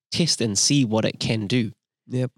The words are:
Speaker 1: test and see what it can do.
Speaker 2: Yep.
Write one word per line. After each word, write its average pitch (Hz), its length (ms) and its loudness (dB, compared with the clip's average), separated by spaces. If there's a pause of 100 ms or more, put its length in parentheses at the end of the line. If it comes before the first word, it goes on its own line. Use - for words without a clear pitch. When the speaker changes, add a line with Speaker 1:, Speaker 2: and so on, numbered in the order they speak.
(120)
Speaker 1:
test - 300 0
and 104 160 0
see 143 280 2
what 110 200 2
it - 140 -4
can 110 280 -2
do. 120 240 0 (360)
Speaker 2:
Yep. 127 300 -4